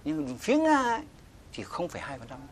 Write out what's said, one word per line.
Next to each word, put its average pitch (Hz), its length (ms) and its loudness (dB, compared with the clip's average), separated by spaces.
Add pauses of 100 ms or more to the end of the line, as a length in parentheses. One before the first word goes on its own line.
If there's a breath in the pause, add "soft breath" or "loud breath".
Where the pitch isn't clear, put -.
Nhưng 143 340 -2
phía 254 180 4
Nga 302 260 6
ấy, 233 200 0 (500)
thì 107 100 -8
không - 260 -4
phẩy 87 140 -10
hai 135 160 -10
phần 123 100 -14
trăm. 131 100 -12 (140)